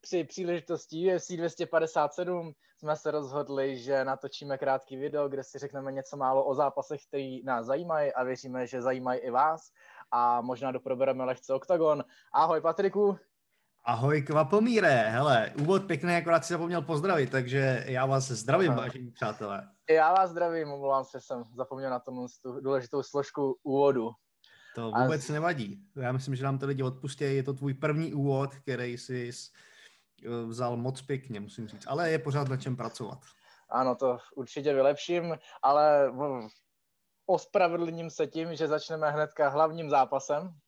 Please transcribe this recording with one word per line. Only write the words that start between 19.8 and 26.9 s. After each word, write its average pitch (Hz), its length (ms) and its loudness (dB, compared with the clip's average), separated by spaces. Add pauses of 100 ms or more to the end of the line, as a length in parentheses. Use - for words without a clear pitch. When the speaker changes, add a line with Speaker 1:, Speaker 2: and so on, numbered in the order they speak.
Speaker 1:
Já 160 220 6
vás 190 180 4
zdravím, 165 380 -2
omlouvám 139 360 0
se, 131 160 -12
jsem 120 240 -8 (120)
zapomněl 131 340 -6
na 123 100 -4
tomu 127 260 -10 (160)
tu 131 180 -10
důležitou 135 420 -2
složku 139 600 -2
úvodu. 135 480 4 (640)
Speaker 2:
To 117 200 -6
Speaker 1:
A 120 80 4
Speaker 2:
vůbec 139 200 2
Speaker 1:
z- - 80 -8
Speaker 2:
nevadí. 151 540 -2 (120)
Já 127 160 -2
myslím, 131 220 -2
že 127 100 -4
nám 139 140 0
to 139 80 -4
lidi 135 160 -2
odpustějí. 135 540 -2